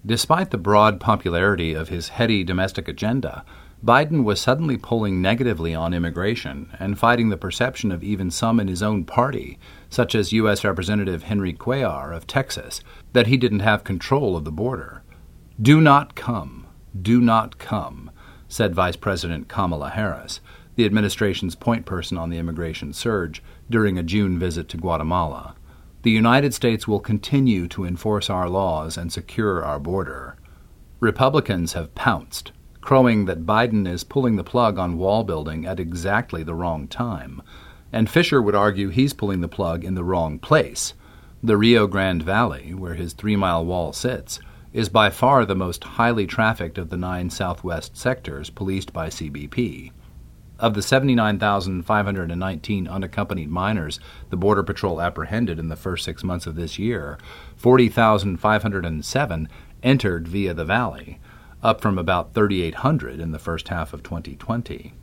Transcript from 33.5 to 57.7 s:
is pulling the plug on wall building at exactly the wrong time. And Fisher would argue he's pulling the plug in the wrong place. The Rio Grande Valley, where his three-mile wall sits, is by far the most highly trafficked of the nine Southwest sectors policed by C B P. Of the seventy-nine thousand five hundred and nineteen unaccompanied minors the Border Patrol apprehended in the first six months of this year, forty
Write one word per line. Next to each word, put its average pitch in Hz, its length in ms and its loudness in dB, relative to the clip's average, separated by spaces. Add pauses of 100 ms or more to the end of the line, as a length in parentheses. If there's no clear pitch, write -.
is 87 160 -6
pulling 123 320 0
the 95 80 -4
plug 113 340 2
on 87 200 -2
wall 101 260 2
building 80 420 -4
at 92 140 -6
exactly 87 640 -2
the 80 120 -6
wrong 82 320 -4
time. 69 540 -8 (520)
And 110 180 2
Fisher 156 320 4
would 101 120 2
argue 101 360 2
he's 131 240 2
pulling 98 260 -2
the 85 80 -2
plug 85 360 -2
in 92 100 -4
the 90 100 -4
wrong 85 340 0
place. - 540 0 (500)
The 110 140 4
Rio 110 300 8
Grande 95 360 0
Valley, 90 520 -2
where 90 200 -8
his 85 200 -6
three-mile 95 500 0
wall 87 300 -2
sits, - 440 -6 (360)
is 107 160 0
by 104 180 4
far 127 380 4
the 95 80 0
most 92 300 -4
highly 117 420 0
trafficked 110 500 -2
of 85 140 -8
the 90 60 -6
nine 90 340 -4
Southwest 87 680 -6
sectors 78 540 -4
policed 95 420 -6
by 80 160 -6
C 80 200 -10
B 71 180 -10
P. 67 460 -4 (640)
Of 113 160 2
the 101 80 -2
seventy-nine 120 560 2
thousand 95 460 -2
five 107 200 2
hundred 95 260 -2
and 87 100 -4
nineteen 95 480 -4
unaccompanied 92 600 -6
minors 90 500 -2 (300)
the 92 60 -4
Border 98 280 2
Patrol 90 360 -2
apprehended 87 580 -2
in 82 100 -6
the 78 80 -6
first 92 280 -6
six - 200 -8
months 90 220 -4
of 80 100 -6
this 82 200 -6
year, 90 420 -4 (380)
forty 123 320 8